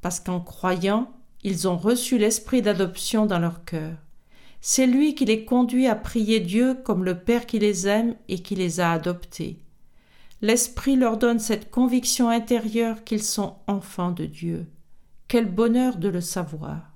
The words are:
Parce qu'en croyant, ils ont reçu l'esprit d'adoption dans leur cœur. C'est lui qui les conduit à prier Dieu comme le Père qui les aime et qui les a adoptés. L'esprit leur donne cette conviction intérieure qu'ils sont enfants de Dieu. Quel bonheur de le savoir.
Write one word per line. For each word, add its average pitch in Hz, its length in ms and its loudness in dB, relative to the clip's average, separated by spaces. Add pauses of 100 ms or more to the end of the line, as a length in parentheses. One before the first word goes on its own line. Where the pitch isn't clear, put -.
Parce 180 200 -6
qu'en 180 180 -4
croyant, 190 720 -2 (320)
ils 190 240 -2
ont 180 80 0
reçu 240 420 0
l'esprit 220 440 2
d'adoption 196 640 0
dans 196 120 0
leur 170 280 -2
cœur. 156 320 -8 (640)
C'est - 260 2
lui 285 260 4
qui 277 120 0
les 220 180 2
conduit 247 440 2
à 220 80 4
prier 220 440 0
Dieu 220 340 2
comme 214 300 -2
le 180 160 -2
Père 233 260 0
qui 220 140 -2
les 196 260 2
aime 226 300 2 (140)
et 185 100 -4
qui 196 160 -6
les 175 240 -2
a 170 140 2
adoptés. 170 680 -6 (800)
L'esprit 233 540 2
leur 233 220 4
donne 233 220 4
cette 220 300 -4
conviction 247 600 2
intérieure 226 760 0
qu'ils 214 200 -2
sont 196 340 -4 (100)
enfants 185 440 -4
de 160 140 -6
Dieu. 165 420 -8 (600)
Quel 226 260 2
bonheur 233 440 2
de 170 100 -2
le 180 140 -2
savoir. 160 760 -8